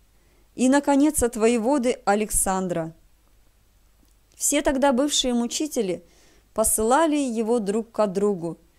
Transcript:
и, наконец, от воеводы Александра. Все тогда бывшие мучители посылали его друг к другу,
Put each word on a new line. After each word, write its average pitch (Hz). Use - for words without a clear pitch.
и, 254
наконец, 285
от 240
воеводы 240
Александра. 190
Все -
тогда 277
бывшие 269
мучители 233
посылали 247
его 240
друг 214
к 214
другу, 185